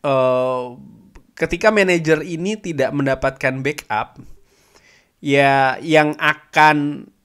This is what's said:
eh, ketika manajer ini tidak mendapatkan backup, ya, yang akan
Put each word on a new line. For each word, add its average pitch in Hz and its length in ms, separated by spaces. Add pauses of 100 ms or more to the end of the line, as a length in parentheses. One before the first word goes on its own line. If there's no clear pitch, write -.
eh, 127 640 (680)
ketika 175 400
manajer 165 480
ini 185 360
tidak 143 360
mendapatkan 135 640
backup, 131 640 (960)
ya, 139 640
yang 151 360
akan 151 920 (140)